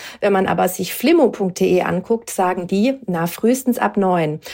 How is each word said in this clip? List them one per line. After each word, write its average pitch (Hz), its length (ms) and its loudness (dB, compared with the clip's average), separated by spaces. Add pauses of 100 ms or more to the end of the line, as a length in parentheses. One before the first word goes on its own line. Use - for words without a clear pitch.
(220)
Wenn 202 100 2
man 190 160 2
aber 175 220 0
sich 180 240 -8
flimmo 302 340 4
punkt 190 320 -4
de 180 220 2
anguckt, 185 480 -2
sagen 180 380 -2
die, 240 380 0
na, 170 220 -2
frühestens 240 520 0
ab 208 180 -2
neun. 175 380 2
Und 160 60 -12 (120)